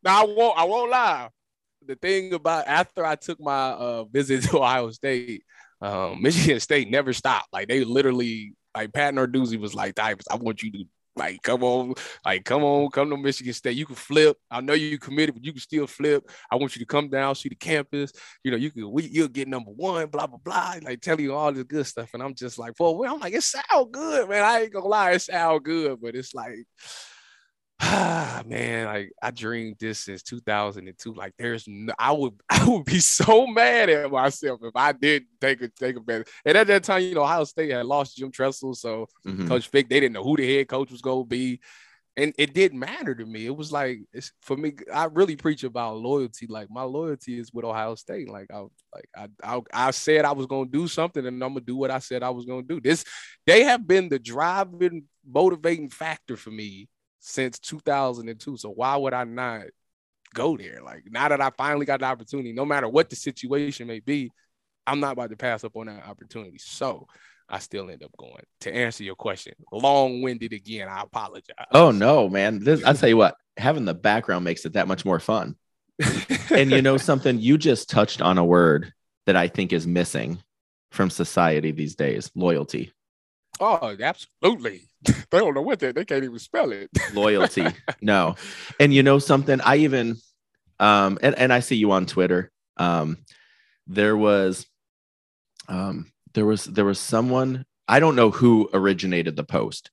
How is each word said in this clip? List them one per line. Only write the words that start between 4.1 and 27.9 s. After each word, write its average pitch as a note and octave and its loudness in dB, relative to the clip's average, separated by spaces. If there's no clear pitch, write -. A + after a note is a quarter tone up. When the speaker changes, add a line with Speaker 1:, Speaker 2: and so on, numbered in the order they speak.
Speaker 1:
<laughs> A#2 0
to E3+ 4
Ohio B2+ 2
State, B2 -6
um, F#2+ -6
Michigan D3+ 2
State C3+ 0
never C3+ 0
stopped. A#2+ -2
Like, G2+ -6
they C3 2
literally, A#2+ 0
like, G#2+ -8
Pat C#3+ 0
Narduzzi B2+ -2
was G#2 -10
like, G2+ -6
"Tyvus, G#2+ -4
I - -2
want A2+ -6
you A2 -10
to, G2 -12
like, F2+ -8
come B2 -2
on, B2 0
like, F#2+ -2
come C#3 0
on, C#3+ 2
come C#3 -2
to C#3+ -4
Michigan C3 -6
State. A#2+ -6
You A#2+ -8
can B2+ -16
flip. D3+ 4
I A#2+ -6
know C#3 0
you D3+ -2
committed, C#3+ -4
but A#2 -18
you D#3 -10
can C3 -14
still D3 -4
flip. C#3+ -2
I A#2 0
want C3+ -2
you A#2+ -12
to A#2 -10
come D3 -2
down, C3+ -2
see - -12
the - -12
campus. C#3+ -4
You C3 -2
know, A#2+ -2
you C#3 -4
can, A2+ -12
we, D3 -4
you'll D3+ -2
get C3+ -8
number B2 -10
one, E3 -6
blah, D3 -6
blah, B2 -16
blah." F3+ -6
Like, B2+ -12
telling D#3+ -2
you C3+ -4
all D3+ 0
this C3 -8
good C#3+ -6
stuff. A#2 -12
And A#2+ -12
I'm C3+ -10
just B2 -14
like, A#2 -14
"Well, E3 2
well," B3+ -6
I'm D4+ -12
like, G3 -10
"It E4 -2
sound C4+ 0
good, C#4 -2
man. G3+ 2
I A3+ 4
ain't A3 -6
gonna F#3+ -6
lie, G3+ 2
it F3+ 2
sound E3 0
good." D3+ -2
But A#2 -10
it's B2+ -12
like, A#2 -14
<sighs> - -8
ah, E3 -2